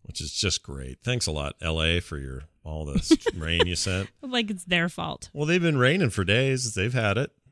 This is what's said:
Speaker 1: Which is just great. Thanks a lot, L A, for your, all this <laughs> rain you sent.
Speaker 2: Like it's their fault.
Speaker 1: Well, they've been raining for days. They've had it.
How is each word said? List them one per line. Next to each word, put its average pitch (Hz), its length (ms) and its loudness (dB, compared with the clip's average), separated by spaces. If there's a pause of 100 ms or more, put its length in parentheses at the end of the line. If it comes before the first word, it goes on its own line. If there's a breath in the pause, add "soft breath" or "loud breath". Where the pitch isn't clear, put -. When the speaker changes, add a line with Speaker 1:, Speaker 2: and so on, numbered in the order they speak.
Speaker 1:
Which - 180 -10
is 73 100 -6
just - 300 0
great. 65 400 -12
Thanks 120 240 -2
a 80 60 -2
lot, 71 280 -4
L 80 220 0
A, 85 180 2
for - 160 -10
your, 67 280 -8 (200)
all 78 220 -6
this 71 260 2 (120)
<laughs> 453 100 -2
rain 85 320 0
you 87 100 -2
sent. 95 320 -2 (140)
Speaker 2:
Like 240 280 -2
it's 185 140 -8
their 175 240 0
fault. 165 460 -8
Speaker 1:
Well, 147 100 -2
they've 175 160 4
been 165 160 2
raining 135 320 4
for 98 160 0
days. 127 500 2
They've 113 200 0
had 110 240 2
it. - 140 -2 (200)